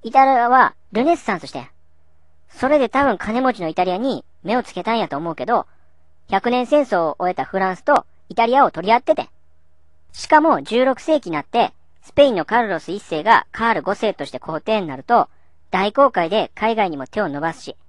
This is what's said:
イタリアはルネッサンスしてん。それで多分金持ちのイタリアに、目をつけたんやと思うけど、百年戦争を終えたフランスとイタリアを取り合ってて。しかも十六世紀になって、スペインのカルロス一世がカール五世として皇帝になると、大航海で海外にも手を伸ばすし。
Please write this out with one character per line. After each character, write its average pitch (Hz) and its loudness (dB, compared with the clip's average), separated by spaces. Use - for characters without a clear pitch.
イ 226 -10
タ 269 6
リ 269 4
ア 240 2
は 247 4
ル 220 0
ネ 330 2
ッ 339 2
サ 196 -6
ン - -10
ス - -18
し - -18
て 135 -10
ん。 123 -18
そ - -6
れ 294 4
で 247 2
多 277 0
分 220 0
金 226 -4
持 254 0
ち 220 -8
の 165 -4
イ 156 -8
タ 180 0
リ 180 0
ア 180 -2
に、 254 -4
目 208 -2
を 247 0
つ - -16
け - -8
た 220 -2
ん 233 0
や 185 -4
と 139 -8
思 170 -6
う 156 -8
け - -8
ど、 220 0
百 196 0
年 247 -2
戦 294 2
争 180 -2
を 151 -2
終 180 -2
え - -8
た - -6
フ - -6
ラ 190 -2
ン 175 -8
ス - -20
と 285 2
イ 175 -18
タ 233 0
リ 247 0
ア 277 6
を 175 2
取 175 -8
り 220 2
合 240 4
っ - -2
て 311 2
て。 - -4
し - -14
か 311 6
も 285 2
十 240 0
六 262 0
世 311 0
紀 180 -12
に 160 -6
な 147 -4
っ - -14
て、 226 0
ス - -20
ペ 285 6
イ 262 2
ン 196 -2
の 160 -2
カ 233 0
ル 214 -4
ロ 165 -4
ス 165 -12
一 202 -10
世 156 -6
が 214 4
カ 226 -2
ー 214 0
ル 156 -4
五 196 -4
世 214 -2
と 143 -10
し - -12
て 127 -12
皇 160 -10
帝 214 -2
に 175 -6
な 135 -10
る - -16
と、 226 2
大 196 -2
航 269 4
海 170 -2
で 196 0
海 220 -2
外 196 0
に 147 -8
も 131 -10
手 - -6
を 175 -2
伸 143 -8
ば 165 -4
す - -16
し。 - -14